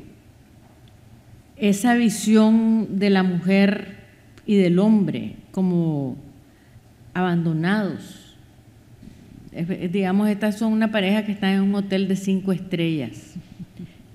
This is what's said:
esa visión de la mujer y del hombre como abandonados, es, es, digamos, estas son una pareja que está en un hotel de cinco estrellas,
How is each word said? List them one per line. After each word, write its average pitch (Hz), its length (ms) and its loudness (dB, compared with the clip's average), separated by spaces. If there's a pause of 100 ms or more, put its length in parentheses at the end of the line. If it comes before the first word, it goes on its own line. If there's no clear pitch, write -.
(1600)
esa 220 380 2
visión 220 1040 2
de 202 100 2
la 190 140 4
mujer 190 720 0 (480)
y 208 120 2
del 175 200 4
hombre 165 560 2 (180)
como 165 640 -2 (1000)
abandonados, 175 1200 -4 (1120)
es, 165 200 -6
es, 175 200 -6
digamos, 196 380 0
estas 208 300 -2
son 220 120 0
una 220 200 0
pareja 208 340 0
que 214 60 -6
está 190 200 -2
en 196 100 0
un 196 120 0
hotel 196 340 -2
de 190 80 0
cinco 190 360 -2
estrellas, 165 800 -4 (800)